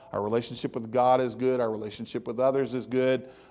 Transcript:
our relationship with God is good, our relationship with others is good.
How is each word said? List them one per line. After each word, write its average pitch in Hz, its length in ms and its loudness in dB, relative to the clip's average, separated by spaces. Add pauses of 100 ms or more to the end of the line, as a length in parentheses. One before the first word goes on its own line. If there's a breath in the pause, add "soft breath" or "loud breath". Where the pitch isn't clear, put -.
(140 loud breath)
our 101 80 -2
relationship 117 540 -2
with 113 140 -8
God 127 300 4
is 123 160 0
good, 127 240 0
our 113 100 0
relationship 110 560 -8
with 120 140 -6
others 131 340 2
is 117 140 -4
good. 127 400 2 (240 loud breath)